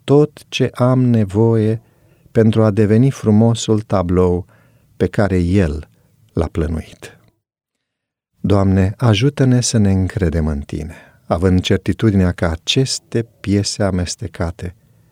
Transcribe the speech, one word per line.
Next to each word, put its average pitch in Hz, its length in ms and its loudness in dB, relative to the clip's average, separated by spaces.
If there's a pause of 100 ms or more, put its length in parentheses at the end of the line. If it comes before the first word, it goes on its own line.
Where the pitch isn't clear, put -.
tot 147 440 0
ce - 240 -4
am 127 320 0
nevoie 113 800 0 (480)
pentru 110 340 2
a 110 60 4
deveni 110 400 2
frumosul 110 680 0
tablou 90 680 0 (500)
pe 95 100 0
care 92 320 0
El 85 500 0 (440)
l-a 80 140 -2
plănuit. - 720 -8 (1200)
Doamne, 98 560 2
ajută-ne 127 640 0
să 117 180 -2
ne 101 120 2
încredem 90 560 -2
în 73 140 -4
Tine, 78 360 -10 (300)
având 92 340 0
certitudinea 98 720 0
că - 120 -4
aceste 117 840 -4 (140)
piese 101 420 -2
amestecate 90 920 -6 (380)